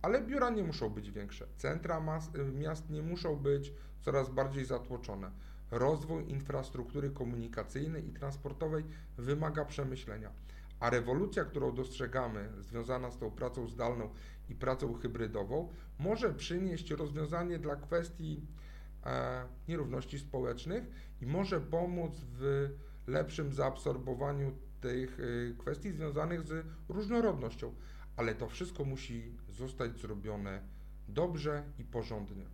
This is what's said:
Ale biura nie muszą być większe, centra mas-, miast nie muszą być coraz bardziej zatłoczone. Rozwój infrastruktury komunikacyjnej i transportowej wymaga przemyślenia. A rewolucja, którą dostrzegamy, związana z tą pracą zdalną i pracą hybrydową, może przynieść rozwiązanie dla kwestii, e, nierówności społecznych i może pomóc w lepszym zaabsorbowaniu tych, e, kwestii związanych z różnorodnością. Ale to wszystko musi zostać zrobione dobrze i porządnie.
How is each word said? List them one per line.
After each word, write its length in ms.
Ale 200
biura 280
nie 120
muszą 280
być 200
większe, 360
centra 440
mas-, 300
miast 360
nie 120
muszą 340
być 360
coraz 300
bardziej 340
zatłoczone. 680
Rozwój 600
infrastruktury 800
komunikacyjnej 960
i 40
transportowej 720
wymaga 460
przemyślenia. 680
A 100
rewolucja, 540
którą 300
dostrzegamy, 760
związana 500
z 80
tą 120
pracą 380
zdalną 420
i 60
pracą 400
hybrydową, 720
może 360
przynieść 560
rozwiązanie 680
dla 180
kwestii, 680
e, 400
nierówności 500
społecznych 680
i 60
może 340
pomóc 520
w 320
lepszym 460
zaabsorbowaniu 1000
tych, 400
e, 380
kwestii 340
związanych 500
z 240
różnorodnością. 840
Ale 180
to 140
wszystko 360
musi 520
zostać 500
zrobione 640
dobrze 560
i 60
porządnie. 680